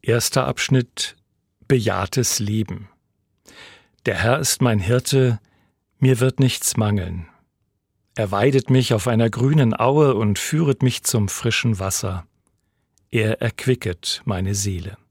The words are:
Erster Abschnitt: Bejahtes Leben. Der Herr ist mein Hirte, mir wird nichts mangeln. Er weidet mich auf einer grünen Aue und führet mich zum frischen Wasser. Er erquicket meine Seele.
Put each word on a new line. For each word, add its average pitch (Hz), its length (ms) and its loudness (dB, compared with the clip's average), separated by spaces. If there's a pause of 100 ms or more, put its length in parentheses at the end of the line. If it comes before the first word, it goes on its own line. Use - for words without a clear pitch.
Erster 123 440 0
Abschnitt: - 680 -2 (500)
Bejahtes 107 720 0
Leben. 104 480 -6 (1160)
Der 101 120 0
Herr 117 240 2
ist - 200 -2
mein 113 200 2
Hirte, 123 580 2 (600)
mir 131 220 4
wird 131 200 0
nichts - 360 0
mangeln. 90 500 -2 (880)
Er 104 140 -2
weidet 123 380 2
mich 127 240 4
auf 107 160 0
einer 117 220 2
grünen 131 480 2
Aue 135 380 4
und 104 240 0
führet 151 420 0
mich 127 220 0
zum 107 240 0
frischen 113 500 -2
Wasser. 95 480 -6 (840)
Er 110 300 0
erquicket - 840 -4
meine 98 320 -2
Seele. 92 420 -6 (120)